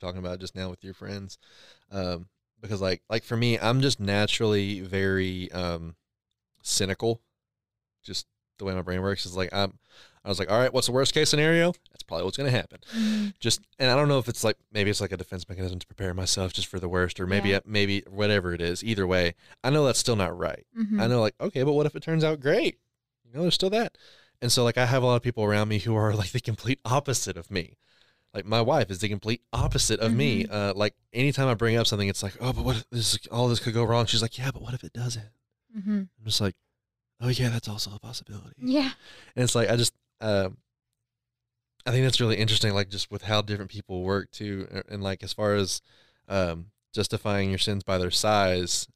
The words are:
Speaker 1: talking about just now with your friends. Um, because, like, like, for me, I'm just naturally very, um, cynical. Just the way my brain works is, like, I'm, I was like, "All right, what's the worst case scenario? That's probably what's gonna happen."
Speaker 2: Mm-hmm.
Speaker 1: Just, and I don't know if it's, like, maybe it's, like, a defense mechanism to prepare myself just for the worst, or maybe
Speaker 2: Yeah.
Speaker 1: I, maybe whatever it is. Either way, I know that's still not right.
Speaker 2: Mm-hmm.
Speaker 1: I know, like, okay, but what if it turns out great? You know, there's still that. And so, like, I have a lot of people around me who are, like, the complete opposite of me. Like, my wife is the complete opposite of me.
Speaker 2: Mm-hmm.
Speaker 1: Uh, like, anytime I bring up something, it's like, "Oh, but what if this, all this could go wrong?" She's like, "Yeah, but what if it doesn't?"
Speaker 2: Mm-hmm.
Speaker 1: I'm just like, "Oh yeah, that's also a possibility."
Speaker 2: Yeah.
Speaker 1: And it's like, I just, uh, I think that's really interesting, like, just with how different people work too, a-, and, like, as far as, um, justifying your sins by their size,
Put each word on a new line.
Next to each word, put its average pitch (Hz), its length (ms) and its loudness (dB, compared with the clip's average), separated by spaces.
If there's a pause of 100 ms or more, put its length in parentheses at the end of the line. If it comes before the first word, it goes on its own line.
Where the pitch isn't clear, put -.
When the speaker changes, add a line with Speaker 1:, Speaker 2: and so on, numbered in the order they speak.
Speaker 1:
talking 92 160 -8
about 90 160 -6
just 92 160 -12
now 95 140 -6
with 90 140 -14
your 95 100 -14
friends. 98 440 -12 (540)
Um, 90 360 -4 (340)
because, 101 200 -6
like, 95 280 0
like, 110 140 -2
for 117 140 -4
me, 117 220 2
I'm 120 220 2
just 135 180 2
naturally 101 840 2
very, 95 680 0
um, 85 440 -6 (680)
cynical. 110 580 0 (800)
Just - 220 -8 (320)
the 101 80 -10
way 98 80 -2
my 92 80 -4
brain 90 200 -4
works 98 240 -2
is, 90 100 -12
like, 92 180 -2
I'm, 98 240 -2 (480)
I 98 40 -4
was 95 100 -2
like, 95 120 -2
"All 110 80 4
right, 127 140 2
what's 123 140 2
the 120 60 -2
worst 131 200 4
case 156 160 4
scenario? 165 420 4 (200)
That's - 120 -20
probably 87 220 -4
what's 95 100 -4
gonna 139 140 -2
happen." 120 300 -2 (160)
Speaker 2:
Mm-hmm. 214 320 0 (120)
Speaker 1:
Just, - 220 0 (160)
and 131 140 2
I 123 40 4
don't 147 120 4
know 143 100 4
if 123 100 -2
it's, - 160 -4
like, 110 140 0 (140)
maybe 104 180 2
it's, 104 100 0
like, 98 120 -4
a 95 60 -4
defense 90 300 -10
mechanism 90 300 -6
to - 100 -12
prepare 92 280 -6
myself 92 360 -2
just - 160 -6
for 95 120 -10
the 87 100 -6
worst, 90 300 -2
or 92 80 -4
maybe 101 220 2
Speaker 2:
Yeah. 98 80 4
Speaker 1:
I, 98 80 -6
maybe 101 440 0
whatever 98 460 0
it 82 60 -4
is. 87 220 -2
Either 101 220 0
way, 90 300 2 (280)
I 123 60 0
know 147 160 4
that's 120 140 2
still 123 160 2
not 87 200 0
right. 85 300 -6 (120)
Speaker 2:
Mm-hmm. 214 220 0
Speaker 1:
I 113 80 2
know, 120 140 4
like, 107 180 0
okay, 127 220 -2
but 143 120 4
what 147 120 4
if 147 100 -4
it 156 60 -12
turns 160 220 0
out 156 160 2
great? 175 400 2 (440)
You 117 120 -20
know, 147 80 -4
there's 175 100 2
still 190 160 2
that. 214 280 -2 (440)
And 120 100 0
so, 127 120 4
like, 117 160 2
I 127 80 4
have 127 160 4
a - 20 4
lot 123 120 6
of 120 40 -2
people 117 220 -2
around 104 240 4
me 107 120 2
who 113 160 0
are, 107 200 2
like, 104 160 -2
the 127 100 -2
complete 117 420 -4
opposite 120 540 -2
of 85 140 -14
me. 90 260 -6 (560)
Like, 98 120 -6
my 110 160 2
wife 117 300 2
is 90 80 -6
the 101 100 -2
complete 107 320 -4 (120)
opposite 131 460 2
of 113 140 2
me. 123 300 2
Speaker 2:
Mm-hmm. - 100 -8
Speaker 1:
Uh, 101 220 0
like, 104 180 0 (200)
anytime 135 340 2
I 127 60 4
bring 113 240 2
up 113 100 2
something, 101 220 2
it's - 120 -2
like, 98 200 -6
"Oh, 127 120 0
but 117 120 -2
what 123 100 2
if 117 160 -8
this, 113 260 0 (140)
all 120 160 2
this 120 120 2
could 117 140 -4
go 117 120 2
wrong?" 117 200 2
She's 110 160 2
like, 113 160 -4
"Yeah, 131 140 -6
but - 100 -10
what 117 140 -8
if - 80 -10
it - 100 -16
doesn't?" 117 360 -6 (460)
Speaker 2:
Mm-hmm. 208 220 -2
Speaker 1:
I'm 185 280 -8
just 110 160 0
like, 98 120 0 (680)
"Oh 120 80 0
yeah, 123 200 0
that's 117 200 -4
also 104 260 -8
a 104 40 -16
possibility." - 600 -14
Speaker 2:
Yeah. 262 320 0 (440)
Speaker 1:
And 123 80 0
it's 120 120 2
like, 117 160 2
I 117 60 2
just, 117 160 2 (280)
uh, 101 280 2 (1400)
I 127 60 0
think 127 120 4
that's 127 160 4
really 113 180 2
interesting, 107 360 2
like, 98 160 0
just 98 200 -8
with 101 140 -10
how 107 180 0
different 104 300 -6
people 95 320 -8
work 95 280 0
too, 98 400 -8
a-, 98 220 -10
and, 101 80 -8
like, 95 220 -4
as 95 100 -8
far 104 220 2
as, 98 260 0 (460)
um, 90 400 -2 (260)
justifying 101 560 -2
your 95 100 0
sins 101 240 -2
by 95 140 0
their 90 140 -2
size, 92 840 2